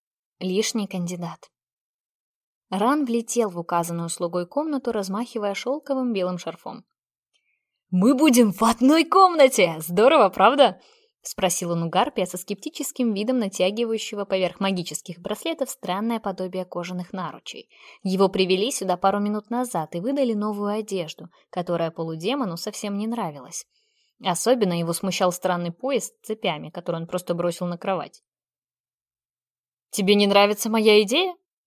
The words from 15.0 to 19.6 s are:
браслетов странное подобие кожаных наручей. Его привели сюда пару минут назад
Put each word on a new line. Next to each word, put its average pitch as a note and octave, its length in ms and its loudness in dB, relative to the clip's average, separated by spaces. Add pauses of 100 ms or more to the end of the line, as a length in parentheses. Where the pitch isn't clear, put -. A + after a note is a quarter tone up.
браслетов B3+ 500 -6
странное A3 500 -4
подобие F#3 460 -6
кожаных F3+ 480 -10
наручей. - 560 -12 (340)
Его F#3+ 280 2
привели F#3+ 400 2
сюда F3+ 260 -2
пару G3 240 0
минут G#3 300 -4
назад A#3+ 440 -4